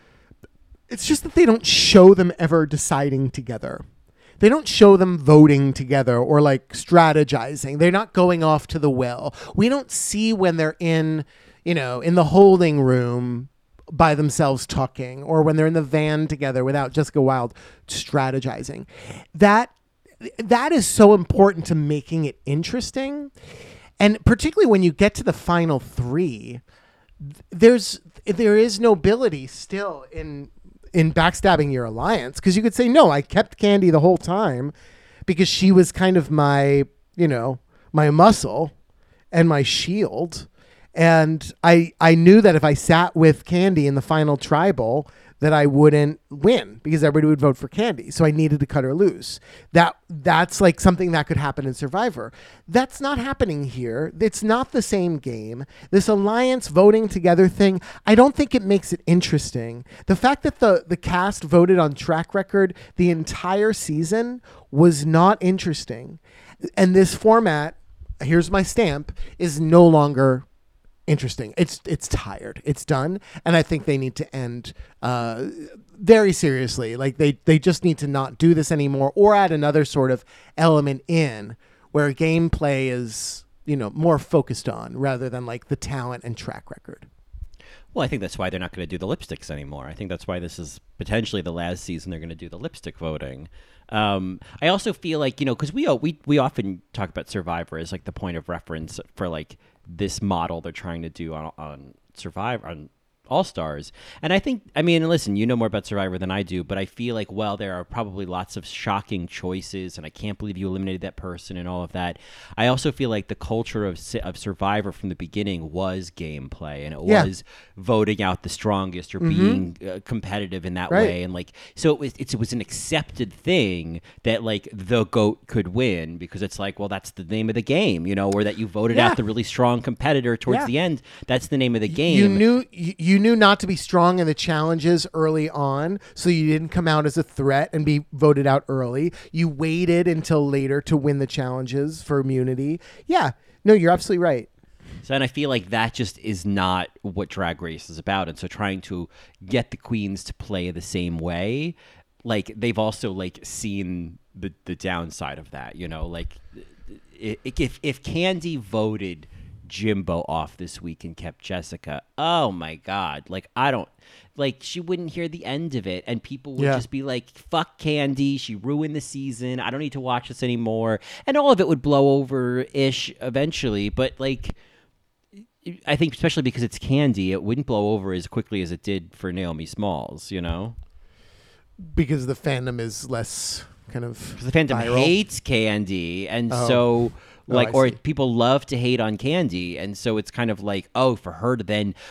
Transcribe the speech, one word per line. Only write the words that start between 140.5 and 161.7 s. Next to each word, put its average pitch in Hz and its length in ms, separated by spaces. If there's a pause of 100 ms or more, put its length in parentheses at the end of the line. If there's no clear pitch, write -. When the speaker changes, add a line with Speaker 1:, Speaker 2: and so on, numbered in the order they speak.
Speaker 1:
to - 140
win 143 220
the 135 80
challenges 131 760
for 143 200
immunity. 131 600 (280)
Yeah. 311 240 (320)
No, 208 100
you're 170 160
absolutely 180 320
right. 143 260 (540)
Speaker 2:
So, 135 140
and 135 80
I - 20
feel 143 240
like 98 200
that 113 240
just 117 240
is 98 280
not 92 440 (120)
what 95 260
Drag 85 320
Race 82 300
is 80 80
about. 95 300
And 82 100
so - 80
trying 98 360
to 87 260 (360)
get 110 280
the - 40
queens 101 460
to - 120
play 90 360
the 85 100
same 87 380
way, 101 560 (480)
like, 110 340
they've 110 220
also, 110 320
like, 92 320
seen 92 800 (120)
the, 95 200 (120)
the 90 120
downside 82 640
of 76 100
that, 64 240
you 87 140
know? 80 180
Like, 85 300 (840)
i-, 110 240
i-, 131 140
if, 131 240
if 139 220
Candy 170 500
voted 107 720 (400)
Jimbo 95 600
off 80 300
this 87 240
week 85 240
and 82 100
kept 82 280
Jessica, 85 580 (160)